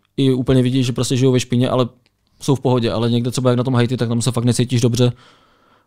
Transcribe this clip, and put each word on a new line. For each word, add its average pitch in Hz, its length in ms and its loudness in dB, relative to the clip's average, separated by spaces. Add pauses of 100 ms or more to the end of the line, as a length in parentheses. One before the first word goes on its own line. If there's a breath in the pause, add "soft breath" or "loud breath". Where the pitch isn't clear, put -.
(180)
i 135 160 2
úplně 127 280 2
vidí, 127 220 0
že 123 100 -2
prostě 127 240 -2
žijou 131 140 2
ve 127 80 2
špině, 123 300 -2
ale 123 180 0 (540)
jsou 139 140 0
v 123 40 -2
pohodě, 123 320 0
ale 113 200 -2
někde 120 200 -2
třeba 127 180 -2
jak 123 80 2
na 123 60 0
tom 131 120 -2
Haiti, 120 220 0
tak 117 120 -2
tam 120 120 -2
se 127 100 -2
fakt 117 140 -2
necítíš 120 360 0
dobře, 120 320 2 (720 soft breath)